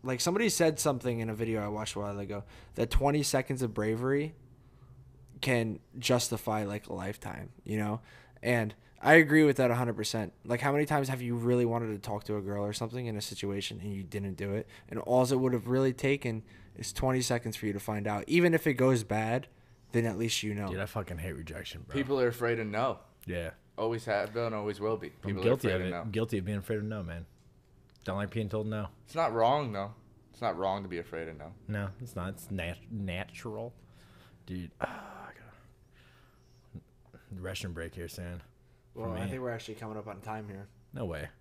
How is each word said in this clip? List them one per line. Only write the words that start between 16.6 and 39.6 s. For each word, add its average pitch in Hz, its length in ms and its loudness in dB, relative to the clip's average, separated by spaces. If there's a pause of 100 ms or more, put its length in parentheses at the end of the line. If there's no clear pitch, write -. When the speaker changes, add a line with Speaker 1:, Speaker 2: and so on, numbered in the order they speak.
Speaker 1:
is - 160 -8
twenty 127 280 2
seconds 120 360 -2
for - 80 -6
you 104 80 0
to 101 60 -4
find 104 280 -4
out. 104 200 -2
Even 170 260 6
if 160 140 2
it 139 80 4
goes 127 280 4
bad, 110 440 0 (440)
then 117 140 4
at 104 120 -2
least 113 260 0
you 107 100 -2
know. 101 160 -4
Speaker 2:
Dude, 92 100 -4
I 95 60 -2
fucking 92 320 -6
hate 82 160 -4
rejection, 80 520 -10
bro. - 80 -14
Speaker 3:
People 135 280 2
are 120 80 6
afraid 120 320 0
of 110 60 -2
no. 110 320 0 (260)
Speaker 2:
Yeah. 87 240 -4 (280)
Speaker 3:
Always 113 280 0
have 107 280 0
been, 117 200 0
always 104 260 -2
will 110 160 0
be. 90 120 -8
Speaker 2:
I'm - 60 -12 (140)
Speaker 3:
People 95 140 -2
are - 20 0
Speaker 2:
guilty 123 240 4
Speaker 3:
afraid 95 80 4
Speaker 2:
of 92 60 0
Speaker 3:
of 92 60 -2
Speaker 2:
it. 92 40 -2
Speaker 3:
no. 87 120 -4
Speaker 2:
I'm 113 80 -6
guilty 110 260 0
of 92 80 -2
being 104 140 -2
afraid 110 180 -4
of 104 80 -4
no, 107 180 -6
man. 85 220 -8 (800)
Don't 92 120 -2
like 104 140 -4
being 110 160 -2
told 107 200 -2
no. 107 200 -4 (180)
Speaker 3:
It's - 100 -14
not 156 180 2
wrong, 120 400 4
though. 98 180 -4 (400)
It's - 100 -12
not 98 160 0
wrong 98 260 0
to 95 60 -10
be 85 100 -4
afraid 82 280 -6
of 80 100 -12
no. 76 140 -14 (160)
Speaker 2:
No, 101 220 -4 (120)
it's 120 140 -12
not. 90 140 -4
It's - 200 -12
nat-, 87 280 -4 (140)
natural. 107 840 -6 (720)
Dude, 90 260 -8 (100)
ah, - 460 -10
I - 40 -16 (1400)
gotta, - 680 -18
restroom 90 320 -6
break 82 220 -8
here 87 120 -8
soon. 87 340 -10 (520)
For 113 140 -6
Speaker 1:
Well, 110 100 -4
I - 60 -4
Speaker 2:
me. 98 60 -4
Speaker 1:
think 131 120 -6
we're 123 100 -4
actually 110 240 -8